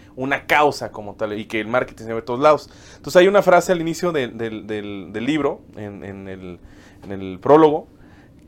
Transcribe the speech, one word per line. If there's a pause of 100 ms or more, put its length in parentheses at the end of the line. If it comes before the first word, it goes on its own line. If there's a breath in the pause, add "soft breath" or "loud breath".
(160 loud breath)
una
causa
como
tal
y
que
el
marketing
se
ve
en
todos
lados. (280 loud breath)
Entonces
hay
una
frase
al
inicio
de,
del,
del,
del
libro, (140)
en,
en
el, (440 loud breath)
en
el
prólogo, (600 loud breath)